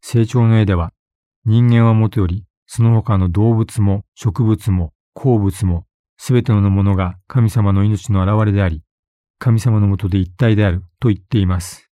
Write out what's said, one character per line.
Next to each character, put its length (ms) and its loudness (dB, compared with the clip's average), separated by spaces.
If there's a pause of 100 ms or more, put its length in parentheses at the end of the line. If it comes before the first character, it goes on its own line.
成 240 0
長 220 0
の 140 4
絵 40 2
で 100 0
は、 180 -4 (520)
人 220 2
間 200 4
は 60 4
も 160 2
と 120 -4
よ 80 0
り、 160 -6 (220)
そ 180 -2
の 100 4
他 240 0
の 120 0
動 240 2
物 260 -4
も 240 0 (100)
植 300 -4
物 260 0
も 220 -2 (200)
鉱 280 0
物 260 -2
も、 200 -2 (320)
す 140 -4
べ 120 2
て 80 0
の 180 2
も 140 2
の 100 2
が 320 -4
神 240 0
様 220 0
の 100 2
命 300 -2
の 100 0
現 240 0
れ 60 0
で 100 2
あ 60 0
り、 160 -8 (560)
神 180 2
様 220 0
の 80 2
も 80 0
と 120 -4
で 100 0
一 120 -2
体 240 0
で 100 2
あ 60 2
る 140 -4 (160)
と 80 0
言 80 0
っ 40 -16
て 180 -4
い 80 0
ま 140 -2
す。 320 -16